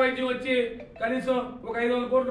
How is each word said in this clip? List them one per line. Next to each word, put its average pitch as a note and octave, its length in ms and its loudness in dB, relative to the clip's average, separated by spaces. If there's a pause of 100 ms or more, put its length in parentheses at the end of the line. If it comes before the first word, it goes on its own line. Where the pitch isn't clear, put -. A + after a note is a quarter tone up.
వైద్యం B3+ 320 2
వచ్చి B3+ 240 0 (460)
కనీసం B3+ 340 0 (300)
ఒక A3+ 160 -4
ఐదు A#3+ 100 2
వందల B3 220 0
కోట్ల B3+ 160 2